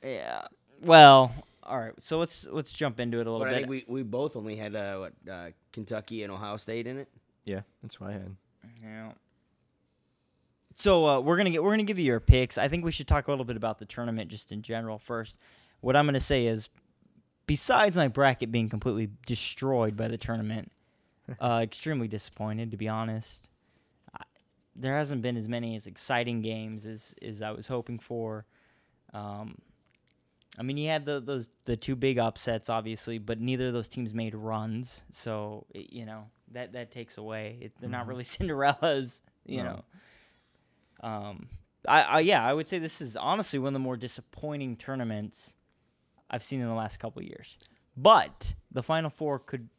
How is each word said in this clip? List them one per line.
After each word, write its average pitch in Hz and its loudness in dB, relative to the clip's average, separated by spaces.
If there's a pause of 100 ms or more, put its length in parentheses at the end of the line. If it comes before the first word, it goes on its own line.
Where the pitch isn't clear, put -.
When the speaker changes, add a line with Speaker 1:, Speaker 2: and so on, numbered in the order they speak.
Speaker 1:
Yeah. 62 -8 (360)
Well, 139 12 (300)
all 131 -6
right. 113 -10
So 160 -4
let's, - -4
let's 127 -6
jump 127 -4
into 120 -2
it 117 -4
a 113 -4
little 113 -4
Speaker 2:
But 131 -2
Speaker 1:
bit. 131 0
Speaker 2:
I - 2
think 127 -6
we, 131 -6
we 131 -4
both 120 -4
only 107 -8
had, 107 -8
uh, 98 -6
what, 95 -10 (180)
uh, 87 -12 (220)
Kentucky 107 -8
and 101 -10
Ohio 104 -10
State 113 -8
in 131 -8
it. 139 -12 (380)
Speaker 3:
Yeah, 98 -6 (220)
that's - -18
what 98 -12
I 101 -8
had. 95 -12 (480)
Speaker 1:
Yeah. 110 -16 (1600)
So, 180 4
uh, 139 6
we're 160 4
gonna 190 4
get, 160 0
we're 196 4
gonna 214 2
give 202 -2
you 170 0
your 120 2
picks. 127 6
I 120 2
think 170 -2
we 165 -2
should 143 -6
talk 147 0
a 147 -2
little 131 -2
bit 120 -6
about 110 -4
the 110 -16
tournament 113 -8
just - -14
in 107 -10
general 113 -8
first. 113 -10 (440)
What 127 4
I'm 147 8
gonna 139 2
say 127 2
is 113 -2 (800)
besides 208 4
my 156 4
bracket 127 2
being 113 2
completely 107 -2 (160)
destroyed 120 -2
by 110 -4
the 113 -4
tournament, 110 -6 (340)
Speaker 3:
<laughs> - -16
Speaker 1:
uh, 117 2
extremely 120 -4
disappointed, 107 -8
to 107 -10
be 107 -4
honest. 110 -6 (680)
I, - -18 (520)
there 131 -4
hasn't 143 -4
been 123 -4
as 107 -6
many 117 -6
as 107 -12
exciting 120 -4
games 110 -8
as, 110 -14
as 107 -12
I 107 -8
was 107 -12
hoping 120 -6
for. 110 -10 (680)
Um, 104 -12 (1000)
I 117 -10
mean, 135 -4
you 147 -4
had 156 -2
the, 143 -4
those, 127 -6 (160)
the 120 -2
two 135 -4
big 131 0
upsets, 113 -2
obviously, 113 -6
but 110 -6
neither 127 -2
of 123 -4
those 117 -4
teams 117 -8
made 113 -6
runs. 110 -6
So, 107 -8
it, - -16
you 117 -14
know, 110 -16 (260)
that, 120 -12
that 120 -12
takes 117 -14
away. 107 -10
It, 113 -16
they're 113 -10
not 123 -6
Speaker 3:
Mm-hmm. 113 -10
Speaker 1:
really 127 -10
<laughs> - -
Cinderellas, 139 0 (240)
you 127 -6
Speaker 3:
No. - -10 (1160)
Speaker 1:
know. 113 -10
Um, 104 -10 (380)
I, 151 8
I, 147 4
yeah, 170 6
I 127 4
would 156 -2
say 185 -4
this 160 -8
is 120 -10
honestly 160 -2
one 131 -2
of 139 -2
the 135 -2
more 127 -4
disappointing 131 -10
tournaments 110 -8 (760)
I've 120 -6
seen 135 -6
in 120 -2
the 117 -4
last 110 -6
couple - -10
of - -12
years. - -18 (400)
But 135 6 (180)
the 131 -4
Final 160 -2
Four 143 -4
could 120 -12